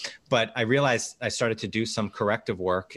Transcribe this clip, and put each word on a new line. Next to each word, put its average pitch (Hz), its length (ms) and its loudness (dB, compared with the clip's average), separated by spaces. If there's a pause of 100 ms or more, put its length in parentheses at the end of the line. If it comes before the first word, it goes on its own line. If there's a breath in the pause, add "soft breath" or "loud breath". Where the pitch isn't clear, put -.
(300 loud breath)
But 113 260 2
I 123 60 0
realized 127 580 2
I 117 80 -4
started 110 300 0
to 107 100 -6
do 110 160 -2
some 110 240 -2
corrective 104 500 -2
work 90 380 -2